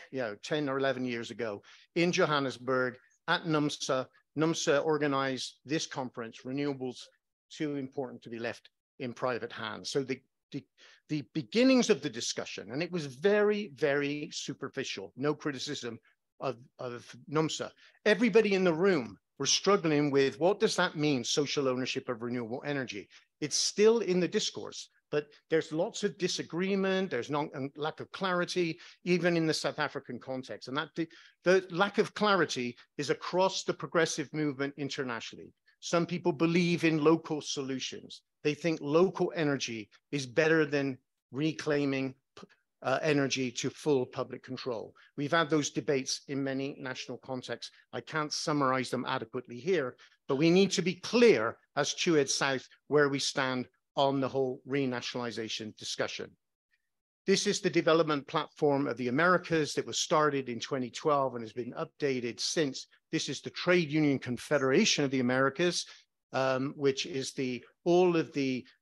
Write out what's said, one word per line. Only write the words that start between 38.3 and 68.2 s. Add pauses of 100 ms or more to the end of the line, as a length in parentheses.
They
think
local
energy (220)
is
better
than (320)
reclaiming, (720)
uh,
energy
to
full
public
control. (240)
We've
had
those
debates
in
many
national
contexts. (220)
I
can't
summarize
them
adequately
here, (320)
but
we
need
to
be
clear (180)
as
tued
South (200)
where
we
stand (280)
on
the
whole
renationalization
discussion. (960)
This
is
the
development
platform
of
the
Americas
that
was
started
in
twenty
twelve
and
has
been
updated
since. (240)
This
is
the
Trade
Union
Confederation
of
the
Americas, (480)
um,
which
is
the, (200)
all
of